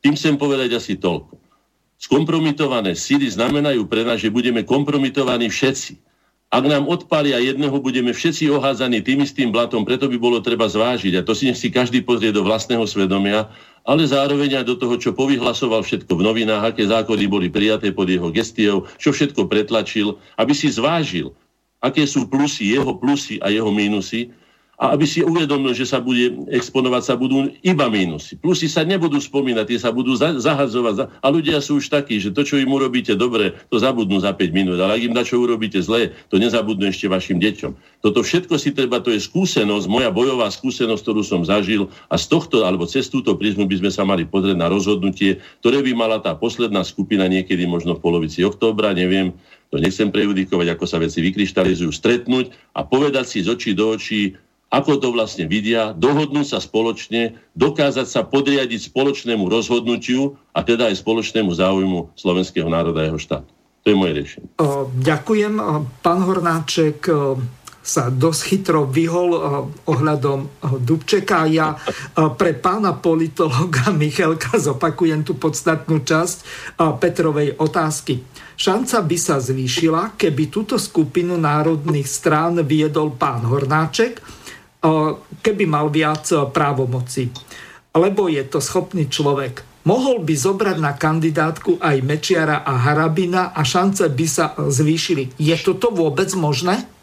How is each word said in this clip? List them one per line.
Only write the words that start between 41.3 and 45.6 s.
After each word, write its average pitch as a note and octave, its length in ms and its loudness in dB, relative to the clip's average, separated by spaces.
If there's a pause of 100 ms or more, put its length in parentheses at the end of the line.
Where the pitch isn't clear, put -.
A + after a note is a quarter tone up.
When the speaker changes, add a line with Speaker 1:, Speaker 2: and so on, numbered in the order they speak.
Speaker 1:
zažil G2 480 0 (240)
a F2 80 0
z - 80 -8
tohto, - 400 2
alebo F2 160 0
cez C3 240 -4
túto B2 240 0
prizmu G2+ 320 0
by F#2+ 160 -2
sme G2 100 0
sa F#2+ 140 -2
mali F2+ 240 0
pozrieť F#2+ 320 0
na E2 80 2
rozhodnutie, G2 720 0 (240)